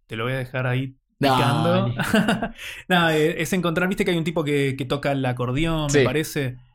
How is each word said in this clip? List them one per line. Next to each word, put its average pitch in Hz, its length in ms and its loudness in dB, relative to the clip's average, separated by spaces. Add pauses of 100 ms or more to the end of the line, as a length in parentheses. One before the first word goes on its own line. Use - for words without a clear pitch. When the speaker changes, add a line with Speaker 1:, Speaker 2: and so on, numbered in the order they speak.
Speaker 1:
Te 110 100 -8
lo 113 80 -4
voy 127 80 -2
a 131 40 -2
dejar 127 300 -4
ahí 131 280 -4 (240)
Speaker 2:
Dale. 131 160 4
Speaker 1:
picando. 170 600 2
<laughs> - 580 0 (340)
Nada, 165 300 4
eh, 165 240 2
es 160 120 -2
encontrar, 175 340 0
viste 196 180 0
que 185 60 2
hay 175 60 0
un 160 60 0
tipo 170 200 -2
que, 139 340 0
que 135 80 -6
toca 139 260 -2
el 135 140 -2
acordeón, 139 640 -2
Speaker 2:
Sí. 143 100 4
Speaker 1:
me 131 60 6
parece. 143 520 -2 (160)